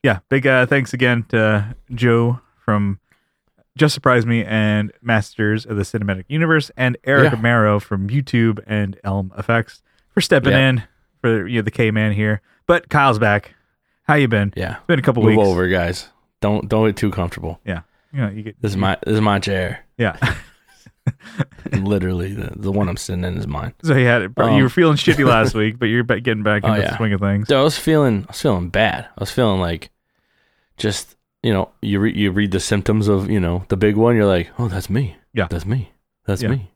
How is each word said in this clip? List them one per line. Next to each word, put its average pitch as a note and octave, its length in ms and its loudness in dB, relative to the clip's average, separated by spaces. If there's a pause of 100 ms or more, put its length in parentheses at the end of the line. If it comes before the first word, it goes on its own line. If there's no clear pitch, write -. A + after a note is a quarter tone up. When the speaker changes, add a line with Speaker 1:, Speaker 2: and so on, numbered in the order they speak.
Speaker 1:
yeah, G#2+ 160 2 (100)
big, C3+ 180 0
uh, B2+ 180 4
thanks C3+ 280 0
again B2 360 0
to G#2+ 460 0 (180)
Joe A#2+ 460 2 (260)
from G2+ 340 0 (760)
Just D3+ 160 4
Surprise B2 320 2
Me A#2 180 0
and G#2+ 480 0 (120)
Masters A2 640 0
of A2 100 -4
the G2 60 0
Cinematic G2+ 460 -4
Universe D#3+ 480 0
and B2+ 260 0
Eric C#3 300 4
Speaker 2:
Yeah. A2+ 60 -4
Speaker 1:
Amaro A2 420 2
from G2 280 -4
YouTube A#2 560 0
and G#2 380 -4
Elm G2 340 -4
Effects - 460 -2 (280)
for - 100 0
stepping C3+ 320 2
Speaker 2:
Yeah. C3+ 160 4
Speaker 1:
in B2+ 140 0 (380)
for, A2 260 0
you A#2 100 -2
know, A2 60 0
the G#2+ 80 -2
K-Man G#2+ 420 0
here. G#2+ 280 -2 (240)
But F3 240 2
Kyle's C3+ 300 2
back. G#2 340 0 (500)
How D3 120 2
you C#3+ 120 2
been? G2+ 300 0
Speaker 2:
Yeah. F2+ 200 -8
Speaker 1:
It's - 100 -14
been B2+ 120 2
a - 40 -4
couple A#2+ 200 2
Speaker 2:
Move G#2+ 140 4
Speaker 1:
weeks. G#2 100 4
Speaker 2:
over, F2+ 200 2
guys. F2+ 420 -2 (320)
Don't, G#2 260 -2
don't A2 200 2
get G2+ 100 -2
too G#2 140 -2
comfortable. E2+ 540 -6
Speaker 1:
Yeah. F2 160 -8 (300)
You C#3+ 100 -6
know, G#2 80 -2
you G#2+ 140 -10
get, G#2+ 180 -14
Speaker 2:
This G#2+ 100 -2
is G2 40 -6
Speaker 1:
you G2 60 -2
Speaker 2:
my, F#2+ 240 0
this G#2+ 80 0
is G#2+ 80 2
my G2+ 180 2
chair. F#2+ 460 -4 (120)
Speaker 1:
Yeah. G#2 280 -2
<laughs> - 100 -2 (1400)
Speaker 2:
Literally, F#2+ 640 -2
the, A2 220 -10
the G2 160 -6
one G2+ 160 0
I'm F2+ 100 -6
sitting F2+ 260 -6
in F2+ 140 -4
is G#2 100 -6
mine. - 260 -8 (100)
Speaker 1:
So D#3 120 2
you C3 100 4
had A#2+ 180 2
it, G2 140 -6
Speaker 2:
Um, - 200 2
Speaker 1:
you C3+ 60 6
were B2+ 60 2
feeling D#3+ 280 4
shitty D3 280 2
Speaker 2:
<laughs> - 20 6
Speaker 1:
last A2 280 4
week, A2 240 -2
but B2 60 -2
you're A#2 180 0
ba-, A2+ 180 -2
getting A2 220 -2
back G#2 200 0
Speaker 2:
Oh, A2+ 60 0
Speaker 1:
into G#2+ 120 0
the - 60 -2
Speaker 2:
yeah. G#2+ 100 -6
Speaker 1:
swing G#2+ 160 -2
of F#2 80 -2
things. G2+ 260 0
Speaker 2:
Dude, C#3+ 100 4
I C3+ 60 4
was D#3 140 0
feeling, C#3 500 2
I - 40 -20
was - 100 -12
feeling F2+ 280 -2
bad. G#2 360 -2
I - 160 -20
was G2+ 100 -8
feeling G#2+ 280 0
like, E2+ 300 -6 (880)
just, - 380 -6 (260)
you A#2 120 0
know, F#2 160 -2 (120)
you G2+ 180 -2
re-, G#2+ 140 0
you G2+ 180 0
read G2+ 200 0
the F#2+ 80 -2
symptoms G#2 480 0
of, G2 220 0
you G#2 100 0
know, F2+ 300 -2
the G2 80 0
big G#2+ 180 2
one. A#2 200 4
You're G#2+ 120 4
like, F2 320 0
"Oh, A#2+ 80 -2
that's F#2+ 220 -8
me. G#2 260 -2 (180)
Speaker 1:
Yeah. G2 160 -2
Speaker 2:
That's E2+ 160 -6
me. A2+ 260 -4 (340)
That's G2+ 180 -2
Speaker 1:
Yeah. G#2 60 -2
Speaker 2:
me." A#2+ 260 -4